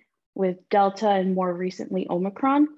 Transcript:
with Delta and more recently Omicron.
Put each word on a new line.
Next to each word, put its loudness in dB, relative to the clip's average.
with -2
Delta 2
and 2
more 0
recently -6
Omicron. 2